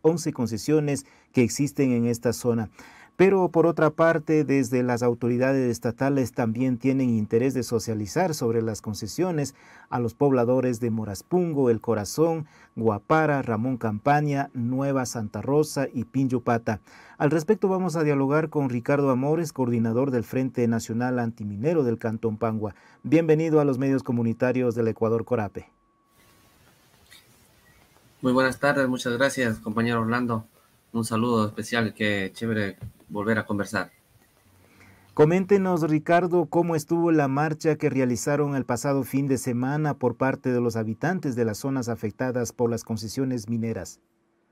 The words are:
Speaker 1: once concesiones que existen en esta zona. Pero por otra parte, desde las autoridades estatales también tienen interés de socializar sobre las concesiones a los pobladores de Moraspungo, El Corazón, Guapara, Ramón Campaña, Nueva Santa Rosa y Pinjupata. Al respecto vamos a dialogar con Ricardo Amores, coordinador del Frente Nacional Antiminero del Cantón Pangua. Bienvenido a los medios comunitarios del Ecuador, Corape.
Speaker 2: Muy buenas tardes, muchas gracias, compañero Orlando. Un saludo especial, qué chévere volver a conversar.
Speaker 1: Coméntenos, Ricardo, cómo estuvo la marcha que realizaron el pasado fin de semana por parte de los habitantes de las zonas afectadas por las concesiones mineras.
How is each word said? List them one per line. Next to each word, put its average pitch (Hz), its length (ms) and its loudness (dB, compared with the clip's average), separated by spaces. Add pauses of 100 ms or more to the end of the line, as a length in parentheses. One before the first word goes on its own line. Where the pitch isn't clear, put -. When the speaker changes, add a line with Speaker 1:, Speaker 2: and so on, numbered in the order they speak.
Speaker 1:
once 160 320 0
concesiones 135 720 -2 (260)
que 127 120 4
existen 139 500 0
en 117 140 2
esta 117 260 0
zona. 117 360 -2 (460)
Pero 185 340 4
por 160 160 4
otra 160 240 2
parte, 160 540 2
desde 131 400 2
las 123 180 0
autoridades 123 680 2
estatales 127 640 -2
también 123 440 -2
tienen 131 320 0
interés 117 460 2
de 127 80 0
socializar 117 720 -2
sobre 117 260 0
las 110 220 -4
concesiones 143 720 -4 (340)
a 127 100 -2
los 117 140 -2
pobladores 127 680 2
de 120 120 -2
Moraspungo, 127 800 0
El 110 100 0
Corazón, 151 640 0 (300)
Guapara, 139 640 2
Ramón 120 360 -2
Campaña, 139 760 0
Nueva 131 540 -2
Santa 107 340 -8
Rosa 143 500 0
y 117 120 -6
Pinjupata. 120 760 -2 (380)
Al 151 140 0
respecto 165 360 0
vamos 185 280 -2
a 165 80 0
dialogar 147 460 0
con 143 200 -2
Ricardo 139 400 0
Amores, 151 420 0
coordinador 120 600 0
del 120 120 0
Frente 131 440 -2
Nacional 117 500 -2
Antiminero 117 680 -2
del 117 140 0
Cantón 110 400 -4
Pangua. 107 380 -4 (260)
Bienvenido 156 580 4
a 147 60 4
los 131 140 0
medios 135 240 0
comunitarios 120 720 0
del 113 140 0
Ecuador, 110 360 0
Corape. - 460 -4 (2500)
Speaker 2:
Muy 131 100 2
buenas 127 280 2
tardes, 139 280 2
muchas 123 300 -2
gracias, 127 400 0
compañero 113 440 -2
Orlando. 117 440 -2 (480)
Un 113 100 -2
saludo 113 440 0
especial, 110 460 -4
qué 101 400 -2
chévere 110 440 -4 (320)
volver 104 280 -2
a 104 80 -2
conversar. 101 460 -4 (1200)
Speaker 1:
Coméntenos, 180 760 4
Ricardo, 170 580 2
cómo 170 280 0
estuvo 170 360 0
la 151 160 4
marcha 151 480 0
que 151 140 0
realizaron 135 680 0
el 127 100 -2
pasado 139 380 -2
fin 139 240 -2
de 135 100 2
semana 139 560 -2
por - 220 -2
parte 131 360 -2
de 123 80 0
los 120 160 0
habitantes 123 600 -4
de 120 100 0
las 107 140 -2
zonas 135 280 -4
afectadas 117 640 -4
por 117 180 0
las 113 140 -4
concesiones 113 640 -6
mineras. 110 520 -6 (520)